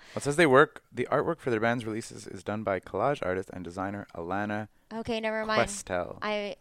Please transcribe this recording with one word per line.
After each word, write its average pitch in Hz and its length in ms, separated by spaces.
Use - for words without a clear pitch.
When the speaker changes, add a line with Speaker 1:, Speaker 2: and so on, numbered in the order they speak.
Speaker 1:
It - 80
says 143 140
they 170 100
work, 143 360
the 123 180
artwork 151 300
for 131 100
their 113 80
band's 117 260
releases 110 440
is 95 160
done 107 180
by 98 160
collage 120 480
artist 92 260
and 90 120
designer 98 500
Alana 104 540
Speaker 2:
Okay, 226 240
never 220 260
mind. 214 240
Speaker 1:
Questel. - 540
Speaker 2:
I 208 380